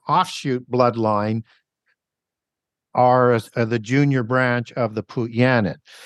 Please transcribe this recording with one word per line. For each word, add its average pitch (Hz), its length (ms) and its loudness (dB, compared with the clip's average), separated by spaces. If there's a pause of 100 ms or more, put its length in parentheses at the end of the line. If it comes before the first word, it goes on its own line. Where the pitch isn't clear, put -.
offshoot 147 640 -4
bloodline, 113 760 0 (1500)
are, 123 440 4 (160)
uh, 120 100 0
the 117 140 -2
junior 135 440 0
branch 123 500 0
of 113 220 -4
the 107 80 -6
Putyanin. 117 760 0 (280)